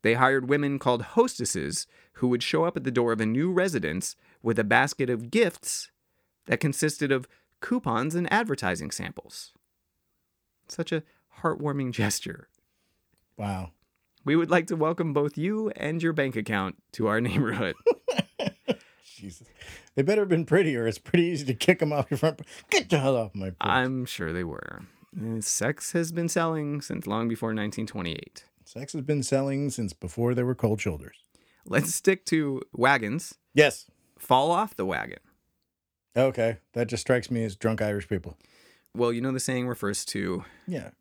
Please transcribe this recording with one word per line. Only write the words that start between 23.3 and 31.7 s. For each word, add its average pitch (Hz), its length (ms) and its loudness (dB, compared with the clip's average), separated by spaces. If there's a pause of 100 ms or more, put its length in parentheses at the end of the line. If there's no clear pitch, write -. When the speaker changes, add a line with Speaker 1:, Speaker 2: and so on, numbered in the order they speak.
Speaker 2:
my 95 140 -4
porch." 90 100 -10
Speaker 1:
I'm 127 460 2
sure 82 260 -4
they 87 140 -2
were. 50 380 -10 (380)
Uh, 113 200 -4
sex - 500 -2
has 165 220 0
been 170 160 -2
selling 156 500 0
since - 260 -8
long 110 220 -2
before 113 260 -2
nineteen 107 320 -4
twenty-eight. - 600 -8 (180)
Speaker 2:
Sex - 300 -14
has 156 80 -4
been 139 220 0
selling 139 460 0
since 110 220 -4
before 117 420 -2
there 123 120 0
were 127 100 0
cold 107 240 2
shoulders. - 380 -6 (480)
Speaker 1:
Let's 147 280 0